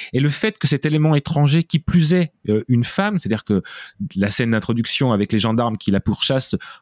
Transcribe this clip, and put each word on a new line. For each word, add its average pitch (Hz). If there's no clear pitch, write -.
Et 127
le 143
fait 214
que -
cet 143
élément 156
étranger, 147
qui -
plus 165
est, 175
euh, 107
une 120
femme, 202
c'est-à-dire 107
que 98
la 101
scène 117
d'introduction 117
avec 104
les 110
gendarmes 113
qui -
la 98
pourchassent -